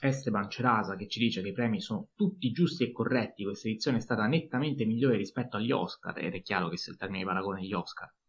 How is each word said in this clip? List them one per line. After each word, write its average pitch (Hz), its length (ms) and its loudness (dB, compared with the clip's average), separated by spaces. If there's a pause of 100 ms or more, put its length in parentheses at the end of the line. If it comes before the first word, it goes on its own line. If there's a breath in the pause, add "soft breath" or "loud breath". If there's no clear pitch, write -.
Esteban 113 500 2
Cerasa 110 440 2
che 98 140 -8
ci - 100 -6
dice 113 240 2
che 98 60 -4
i 95 40 -2
premi 110 280 0
sono - 340 -4
tutti 175 360 0
giusti 165 340 2
e 117 80 0
corretti, 117 520 0
questa 101 240 -4
edizione 117 280 0
è 110 40 0
stata 107 260 0
nettamente 143 580 0
migliore 117 320 4
rispetto 117 400 -4
agli 113 160 0
Oscar, - 460 -2
ed 90 160 -2
è 92 80 -8
chiaro 92 260 0
che 85 80 -4
se - 140 -8
il - 80 -14
termine 98 220 -4
di 95 60 -2
paragone 95 340 -2
agli 95 120 -6
Oscar 85 380 -4 (180)